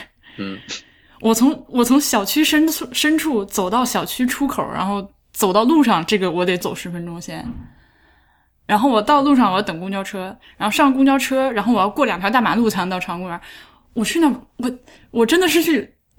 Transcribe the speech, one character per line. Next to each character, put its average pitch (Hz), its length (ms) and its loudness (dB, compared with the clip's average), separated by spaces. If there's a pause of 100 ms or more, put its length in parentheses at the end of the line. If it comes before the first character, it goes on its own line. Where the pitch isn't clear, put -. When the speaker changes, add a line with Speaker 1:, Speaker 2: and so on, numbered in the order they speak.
(380)
Speaker 1:
嗯。 98 200 -10 (640)
Speaker 2:
我 220 140 2
从， 262 340 2
我 240 160 2
从 262 160 4
小 214 240 0
区 302 180 0
深 302 240 2
处， - 240 -6
深 302 240 0
处 269 300 -2
走 190 240 -4
到 233 160 0
小 196 180 -2
区 - 220 -4
出 262 220 -2
口， 185 260 -4
然 180 140 -4
后 196 200 -6 (240)
走 190 220 0
到 214 100 4
路 294 200 4
上， 196 240 2
这 214 100 2
个 185 140 -2
我 175 120 0
得 180 140 0
走 180 160 -6
十 180 160 -12
分 170 160 -8
钟 170 160 -12
先。 160 240 -12 (1200)
然 208 140 2
后 277 100 2
我 220 100 4
到 294 220 4
路 277 140 4
上 220 160 4
我 185 60 0
要 202 40 0
等 180 180 -6
公 190 120 -8
交 196 120 -4
车， 190 320 -10 (220)
然 202 100 -2
后 214 80 -2
上 220 160 4
公 269 140 2
交 277 140 4
车， 262 320 -2
然 208 120 -2
后 233 120 2
我 202 40 2
要 190 80 2
过 240 200 0
两 180 120 -2
条 185 80 -2
大 233 140 2
马 180 140 0
路 226 120 2
才 196 140 -2
能 180 80 -4
到 185 100 -4
朝 180 140 -8
阳 175 60 -8
公 180 100 -10
园 170 80 -10
儿。 - 40 -16 (520)
我 226 100 -2
去 320 160 -2
那， 311 100 4 (280)
我， 254 220 -6 (320)
我 226 120 2
真 311 160 4
的 370 80 2
是 320 140 2
去， 302 320 -2 (260)